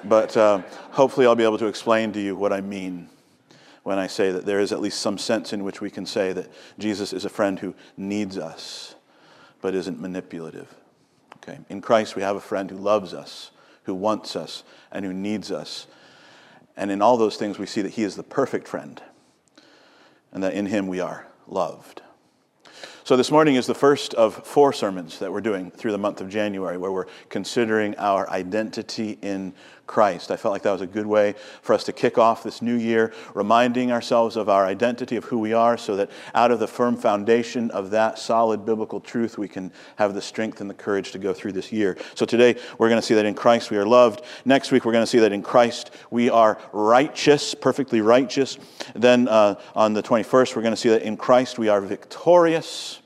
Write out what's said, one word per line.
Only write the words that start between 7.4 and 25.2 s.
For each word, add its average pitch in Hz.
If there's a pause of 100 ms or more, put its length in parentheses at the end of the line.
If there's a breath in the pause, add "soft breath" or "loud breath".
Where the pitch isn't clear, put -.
who 92 (220 loud breath)
needs 98
us, - (680 soft breath)
but 95
isn't 87
manipulative. 90 (640)
Okay? - (100)
In 98
Christ, 110
we 98
have 98
a 92
friend 98
who 95
loves 98
us, - (340 soft breath)
who 98
wants 101
us, - (280 soft breath)
and 98
who 92
needs 98
us. - (880 soft breath)
And 101
in 101
all 120
those 110
things, 104
we 101
see 110
that 95
he 117
is 95
the -
perfect -
friend, - (1300 soft breath)
and 95
that 95
in 101
him 98
we 92
are 80 (180)
loved. - (1000 loud breath)
So 131
this 127
morning 151
is 117
the 117
first 139
of 110
four 139
sermons 92
that 101